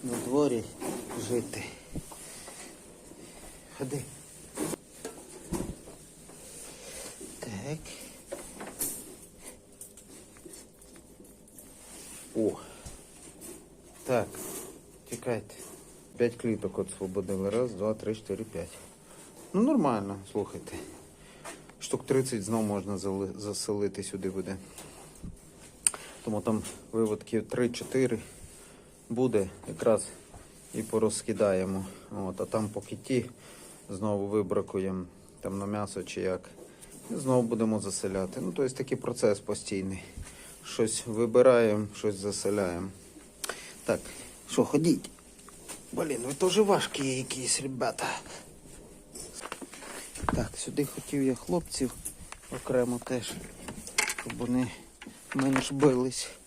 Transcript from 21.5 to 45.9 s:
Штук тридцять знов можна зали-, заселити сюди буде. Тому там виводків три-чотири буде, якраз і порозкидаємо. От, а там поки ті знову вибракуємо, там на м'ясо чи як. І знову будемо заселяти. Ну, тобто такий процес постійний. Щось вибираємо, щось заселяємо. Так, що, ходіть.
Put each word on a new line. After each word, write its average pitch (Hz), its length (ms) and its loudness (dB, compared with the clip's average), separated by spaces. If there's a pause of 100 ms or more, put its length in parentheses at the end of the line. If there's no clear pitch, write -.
Штук - 260 -2
тридцять 131 360 4
знов 110 200 2
можна 101 360 0
зали-, 95 400 -2
заселити 101 640 0
сюди 95 280 -2
буде. 95 260 -4 (1700)
Тому 107 160 0
там 107 220 2 (300)
виводків 110 560 0
три-чотири 120 680 2 (920)
буде, 110 420 4 (180)
якраз 104 380 4 (680)
і 110 80 0
порозкидаємо. 98 1040 4 (240)
От, 95 300 -4
а 95 40 2
там 107 240 0
поки 104 280 -6
ті 120 280 2 (680)
знову 101 360 2
вибракуємо, 95 800 2 (360)
там 95 180 -2
на 101 80 -2
м'ясо 101 360 -2
чи - 180 -4
як. 92 200 2 (680)
І 226 40 -2
знову 131 280 6
будемо 110 380 4
заселяти. 95 600 -2
Ну, 180 160 -2
тобто 131 180 2
такий 127 240 -2
процес 117 420 4
постійний. 95 600 -4 (640)
Щось - 420 2
вибираємо, 113 800 8 (100)
щось 104 200 0
заселяємо. 95 720 0 (960)
Так, - 160 4 (500)
що, 123 140 6
ходіть. 156 460 4 (840)